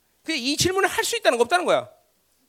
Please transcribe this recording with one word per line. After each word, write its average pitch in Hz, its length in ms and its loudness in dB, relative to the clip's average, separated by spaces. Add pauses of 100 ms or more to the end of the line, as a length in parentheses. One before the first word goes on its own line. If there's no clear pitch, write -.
(260)
그 320 80 -8
이 277 240 -4
질문을 381 320 0
할 - 160 -4
수 466 120 -6
있다는 320 220 2
거, 233 40 6
없다는 339 220 0
거야. 151 260 0 (580)